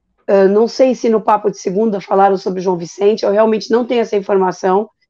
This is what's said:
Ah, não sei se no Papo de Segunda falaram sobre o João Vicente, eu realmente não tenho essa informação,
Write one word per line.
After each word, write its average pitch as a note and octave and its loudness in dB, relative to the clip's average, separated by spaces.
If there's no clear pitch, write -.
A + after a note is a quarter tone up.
Ah, G3 4
não G#3 2
sei C4 0
se A#3+ -4
no A3 2
Papo G#3+ 0
de F#3+ -10
Segunda G3+ -4
falaram G3 2
sobre F#3 -6
o - -8
João F#3 -2
Vicente, G3+ -2
eu G#3 0
realmente G#3+ 0
não A#3 0
tenho A#3+ -2
essa G#3+ -2
informação, F#3+ -2